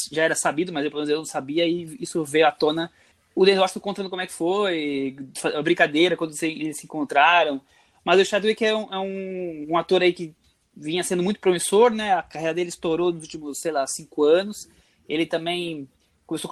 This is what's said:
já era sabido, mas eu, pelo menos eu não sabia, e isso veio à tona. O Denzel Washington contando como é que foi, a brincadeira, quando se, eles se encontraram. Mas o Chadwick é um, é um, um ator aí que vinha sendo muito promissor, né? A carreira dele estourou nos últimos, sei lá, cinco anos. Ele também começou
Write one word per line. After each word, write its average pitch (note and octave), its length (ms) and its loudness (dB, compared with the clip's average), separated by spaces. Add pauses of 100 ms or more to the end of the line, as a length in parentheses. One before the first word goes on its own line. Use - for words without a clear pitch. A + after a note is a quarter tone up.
(100)
já D#3 140 -2
era E3 100 2
sabido, E3+ 380 -2
mas D3 120 -2
eu, D3 60 -2
pelo D3 120 -4
menos D3 80 -2
eu D3+ 80 2
não D#3+ 60 -8
sabia, D3+ 400 -4
e E3 360 -4
isso E3 240 -4
veio D3+ 200 2
à D3 60 6
tona. D#3+ 400 0 (460)
O F#3+ 80 4
Denzel F#3+ 180 6
Washington F#3+ 180 0
contando G3 300 -8
como F#3 100 -6
é F#3 60 -6
que - 60 -14
foi, D#3+ 840 -2 (380)
a D3 80 -2
brincadeira, E3 540 4
quando D#3+ 200 -6
se, E3+ 80 -4
eles D#3 360 -4
se D#3+ 60 -16
encontraram. D3+ 720 2 (440)
Mas F3+ 160 6
o F#3+ 40 6
Chadwick G#3 400 0
é G#3+ 100 2
um, G3+ 180 -6
é F#3+ 60 -6
um, F#3 720 -8
um E3 80 2
ator F3+ 240 2
aí F3+ 100 6
que E3+ 220 -12 (420)
vinha D#3+ 280 -4
sendo F3+ 180 0
muito G3+ 160 0
promissor, G3+ 540 4
né? G#3+ 220 0
A E3 80 2
carreira D#3+ 320 -4
dele F3 160 -2
estourou E3+ 420 0
nos D#3+ 100 -12
últimos, D3+ 380 -12
sei E3+ 100 -4
lá, C#3 160 0
cinco - 380 -4
anos. F#3 440 2 (400)
Ele D#3 160 -2
também E3 640 -6 (380)
começou - 260 -8